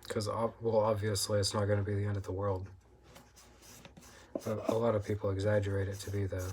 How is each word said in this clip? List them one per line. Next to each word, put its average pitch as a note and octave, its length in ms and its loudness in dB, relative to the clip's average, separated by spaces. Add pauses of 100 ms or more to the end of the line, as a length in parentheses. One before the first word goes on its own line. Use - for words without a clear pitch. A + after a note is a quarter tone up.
Cause G#2+ 200 -4
ob-, A2 340 0
well, A2+ 180 2
obviously G#2 600 2
it's G2+ 140 2
not G#2 120 2
gonna G2+ 180 4
be G#2 100 0
the G2+ 120 0
end G2+ 120 0
of F#2+ 60 -4
the - 80 -8
world. F#2+ 360 -2 (1800)
But A2 240 -2
a A2+ 80 4
lot A2+ 180 4
of G2+ 100 0
people G#2 240 -2
exaggerate G2 580 2
it G2 140 -6
to G2 100 -8
be G2+ 140 -2
the F#2 280 -4